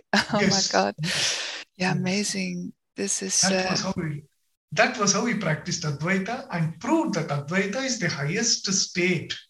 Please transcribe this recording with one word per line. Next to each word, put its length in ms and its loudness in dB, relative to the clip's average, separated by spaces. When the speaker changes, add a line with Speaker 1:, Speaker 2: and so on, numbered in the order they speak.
Speaker 1:
<laughs> 60 -20
Oh 80 6
my 80 4
Speaker 2:
Yes. 300 4
Speaker 1:
God. 300 4
Speaker 2:
Yes. 640 -2
Speaker 1:
Yeah, 160 2
Speaker 2:
Yes. 40 0
Speaker 1:
amazing. 760 -2
This 280 -2
is, 180 2
Speaker 2:
That 240 4
Speaker 1:
uh, 60 0
Speaker 2:
was 100 0
how 120 -2
he, 280 -4
that 260 2
was 140 4
how 120 0
he 80 0
practiced 500 -2
Advaita 680 -2
and 280 -2
proved 360 2
that 140 -2
Advaita 540 0
is 160 -2
the 100 0
highest 640 0
state. 640 0